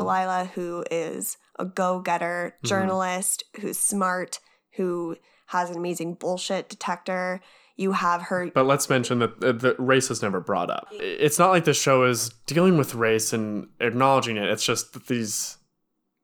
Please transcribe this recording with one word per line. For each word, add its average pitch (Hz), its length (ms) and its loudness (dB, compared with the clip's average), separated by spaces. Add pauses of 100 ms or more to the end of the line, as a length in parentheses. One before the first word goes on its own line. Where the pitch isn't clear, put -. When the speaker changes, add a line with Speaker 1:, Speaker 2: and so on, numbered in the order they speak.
Speaker 1:
Delilah, 185 520 0
who 175 360 -6
is 165 460 -6 (220)
a - 60 -4
go-getter 175 920 -2
Speaker 2:
Mm-hmm. - 100 -8
Speaker 1:
journalist, 190 800 -2 (160)
who's - 180 -6
smart, 185 600 -2 (320)
who 175 440 -4 (300)
has 180 240 -2
an 175 60 -8
amazing 170 380 -4
bullshit 185 540 -4
detector. 185 720 -6 (360)
You 190 160 0
have 175 300 0
her 180 300 -4
Speaker 2:
But 131 140 4
let's 139 240 2
mention 123 300 2
that, 113 220 -2
uh, 127 100 4
the 117 260 2
race 131 320 2
is 113 100 -4
never 98 200 -2
brought 87 280 -2
up. - 220 -6
I-, - 60 -16
it's 143 420 0
not 180 120 6
like 175 140 4
the 151 100 4
show 131 280 4
is 123 280 2 (160)
dealing 170 300 6
with 135 200 2
race 113 360 2
and 107 360 -2 (100)
acknowledging 120 580 2
it. 104 140 -2
It's 107 140 -2
just - 300 -2
that - 120 -18
these 113 520 -4 (640)